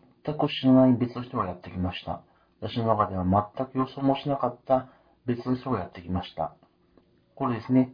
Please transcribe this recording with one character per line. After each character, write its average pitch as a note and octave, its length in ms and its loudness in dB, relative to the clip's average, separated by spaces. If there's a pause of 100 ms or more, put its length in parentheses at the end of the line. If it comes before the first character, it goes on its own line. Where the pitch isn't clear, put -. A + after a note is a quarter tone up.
(360)
く D3 120 0
知 - 180 -4
ら C3 60 8
な C3 160 8
い B2+ 60 6
別 A#2+ 220 -2
の B2 60 -8
人 B2 160 -10
が G#2 80 -2
や F2+ 80 -6
っ - 80 -16
て - 80 -14
き F#2 80 -12
ま F#2 160 -4
し - 120 -12
た。 - 180 -8 (380)
私 - 160 -6
の A2+ 100 -2
中 G#2 180 2
で G2 100 -8
は F#2 80 -2
全 G2+ 440 0
く - 100 -8
予 C3 80 0
想 - 160 -12
も C3+ 160 2
し - 100 -8
な C#3+ 80 0
か B2 120 -2
っ A#2+ 180 -6
た C3 240 0 (380)
別 A#2+ 180 -4
の B2+ 120 0
人 C3 120 -10
が G#2+ 120 -2
や E2+ 40 -8
っ - 60 -16
て F#2 100 -18
き E2+ 80 -16
ま F2+ 140 -4
し - 100 -16
た。 D#2+ 220 -6 (800)
こ C3+ 100 -4
れ A#2+ 140 -2
で - 20 -12
す B2 100 -4
ね、 B2+ 220 4